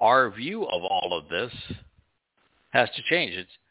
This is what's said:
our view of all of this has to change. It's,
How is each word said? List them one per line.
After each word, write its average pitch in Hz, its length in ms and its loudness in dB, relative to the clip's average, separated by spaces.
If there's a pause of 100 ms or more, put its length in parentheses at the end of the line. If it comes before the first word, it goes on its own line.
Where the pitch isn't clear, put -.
our 123 300 6
view 151 340 -6
of 87 200 -4
all 90 320 -2
of 76 120 -8
this 104 240 -4 (1160)
has 123 260 4
to 127 60 -10
change. 156 320 0
It's, 92 160 -10 (200)